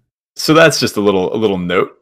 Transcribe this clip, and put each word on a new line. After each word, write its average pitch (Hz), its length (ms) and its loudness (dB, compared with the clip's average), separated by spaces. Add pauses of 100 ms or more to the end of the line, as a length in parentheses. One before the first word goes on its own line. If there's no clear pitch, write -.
(360)
So - 180 0
that's 160 260 4
just 120 160 -4
a 107 40 -4
little, 95 340 0
a - 40 -2
little 101 200 0
note. 87 440 -4